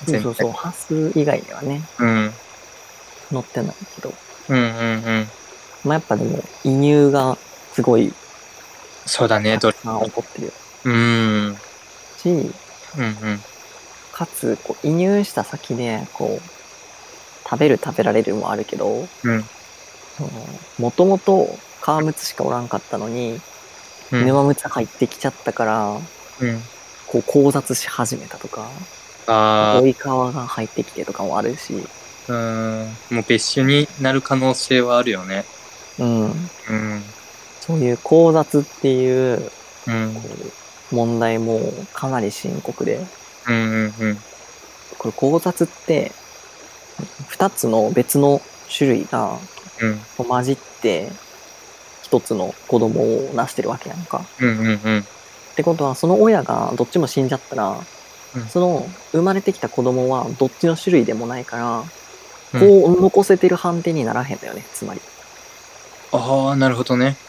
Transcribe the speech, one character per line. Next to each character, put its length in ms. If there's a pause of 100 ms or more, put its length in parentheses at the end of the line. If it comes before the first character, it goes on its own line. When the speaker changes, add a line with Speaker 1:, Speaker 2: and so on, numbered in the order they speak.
Speaker 1:
そ 100
う 40
そ 0
う 20
そ 80
う。 40
Speaker 2:
全 120
然。 60
Speaker 1:
ハ 200
ス 420
以 100
外 180
で 120
は 80
ね。 200 (160)
Speaker 2:
う 80
ん。 240 (1000)
Speaker 1:
乗 80
っ 40
て 180
な 100
い 20 (220)
け 40
ど。 140 (340)
Speaker 2:
う 60
ん 20
う 40
ん 20
う 40
ん。 600 (580)
Speaker 1:
ま 80
あ、 20
や 60
っ 40
ぱ 120
で 80
も、 180 (220)
移 60
入 400
が 260 (360)
す 100
ご 160
い 140 (960)
Speaker 2:
そ 180
う 40
だ 120
ね、 180
Speaker 1:
た 140
く 80
さ 120
ん 100
起 80
こ 160
っ 60
て 80
る 60
よ。 60 (320)
Speaker 2:
ど 60
れ 60
も。 60
う 20 (460)
ん。 60 (600)
Speaker 1:
し、 100
Speaker 2:
う 40
ん 680
う 40
ん。 340 (720)
Speaker 1:
か 140
つ、 360
こ 200
う、 40
移 60
入 320
し 80
た 120
先 300
で、 380
こ 280
う、 1080
食 100
べ 100
る、 140
食 160
べ 60
ら 80
れ 100
る 120
も 160
あ 60
る 80
け 120
ど、 300 (180)
Speaker 2:
う 60
ん。 140 (720)
Speaker 1:
そ 80
の、 60 (480)
も 120
と 140
も 140
と 380 (240)
革 320
靴 140
し 80
か 100
お 60
ら 100
ん 80
か 100
っ 20
た 180
の 100
に、 320 (720)
Speaker 2:
う 40
ん。 100
Speaker 1:
沼 280
靴 140
入 160
っ 20
て 200
き 120
ち 80
ゃ 20
っ 40
た 200
か 120
ら、 260 (500)
Speaker 2:
う 60
ん。 160 (440)
Speaker 1:
こ 120
う、 80
交 260
雑 220
し 140
始 280
め 100
た 120
と 100
か、 200 (600)
Speaker 2:
あ 500
ー。 40
Speaker 1:
追 60
い 60
革 380
が 140
入 180
っ 40
て 140
き 100
て 120
と 80
か 100
も 160
あ 40
る 140
し。 180 (540)
Speaker 2:
う 60
ん。 640 (140)
も 100
う 60
別 280
種 100
に 240 (120)
な 120
る 100
可 140
能 180
性 260
は 180
あ 40
る 80
よ 140
ね。 200 (540)
Speaker 1:
う 60
ん。 200
Speaker 2:
う 20
ん。 760 (580)
Speaker 1:
そ 140
う 40
い 140
う 100
交 300
雑 280
っ 20
て 300
い 420
う 160 (360)
Speaker 2:
う 60
ん。 220
Speaker 1:
こ 60 (720)
う、 20
問 260
題 180
も 220 (320)
か 160
な 120
り 100
深 320
刻 220
で。 160 (460)
Speaker 2:
う 60
ん 20
う 20
ん 440
う 120
ん。 60 (800)
Speaker 1:
こ 100
れ、 60
交 260
雑 240
っ 20
て、 460 (1160)
二 220
つ 180
の 220
別 280
の 220 (340)
種 160
類 140
が、 340 (420)
Speaker 2:
う 60
ん。 140 (160)
Speaker 1:
こ 80
う、 20
混 180
じ 80
っ 40 (240)
て、 300 (920)
一 180
つ 140
の 200 (140)
子 100
供 240
を 320
成 140
し 60
て 60
る 80
わ 80
け 140
や 60
ん 80
か。 200 (160)
Speaker 2:
う 60
ん 20
う 140
ん 40 (160)
う 80
ん。 80
Speaker 1:
っ 560
て 80
こ 120
と 100
は、 100
そ 120
の 160
親 200
が 340
ど 80
っ 40
ち 100
も 80
死 140
ん 80
じ 60
ゃ 40
っ 20
た 160
ら、 220 (580)
Speaker 2:
う 20
ん。 100
Speaker 1:
そ 120
の 260 (260)
生 100
ま 120
れ 60
て 120
き 60
た 100
子 140
供 280
は 160 (120)
ど 80
っ 40
ち 160
の 100
種 180
類 100
で 100
も 120
な 120
い 60
か 120
ら、 1040
Speaker 2:
う 40
ん。 40
Speaker 1:
子 160
を 160
残 220
せ 140
て 120
る 80
判 260
定 100
に 120
な 100
ら 100
へ 100
ん 60
の 80
よ 60
ね、 180
つ 120
ま 100
り。 60 (1120)
Speaker 2:
あ 40
ー、 380
な 140
る 60
ほ 100
ど 120
ね。 200 (120)